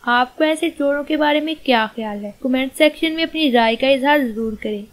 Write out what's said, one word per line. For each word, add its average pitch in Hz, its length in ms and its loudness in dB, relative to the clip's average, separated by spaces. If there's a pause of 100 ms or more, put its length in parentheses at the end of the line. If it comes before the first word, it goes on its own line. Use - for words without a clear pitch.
(100)
आपको 247 340 0
ऐसे 311 260 0
चोरों 285 340 -2
के 311 120 -2
बारे 294 240 2
में 311 160 -4
क्या 233 380 0
ख्याल 214 240 -8
है? 202 240 -10
कमेंट 262 320 -2
सेक्शन 311 380 2
में 320 100 -4
अपनी 320 280 -2
राय 226 260 4
का 262 140 0
इजहार 277 380 2
जरूर 220 340 -6
करें। 214 300 -6